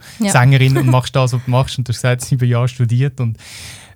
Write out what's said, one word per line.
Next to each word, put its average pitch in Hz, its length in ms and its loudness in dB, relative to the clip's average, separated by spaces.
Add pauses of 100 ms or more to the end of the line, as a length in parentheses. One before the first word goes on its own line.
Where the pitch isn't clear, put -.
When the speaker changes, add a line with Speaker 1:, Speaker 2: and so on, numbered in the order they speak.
(180)
Speaker 1:
Ja. 202 120 0
Speaker 2:
Sängerin 135 460 4
und 135 100 2
Speaker 1:
<laughs> 127 40 2
Speaker 2:
machst 123 260 0
das, 127 160 0
was 123 120 -4
du 127 60 -4
machst. 131 280 -2
Und 120 100 -4
du 120 40 -2
hast - 60 -6
gesagt, 123 220 -2
sieben 123 280 -2
Jahre 120 200 0
studiert. 123 500 -2
Und, 117 200 -4 (580)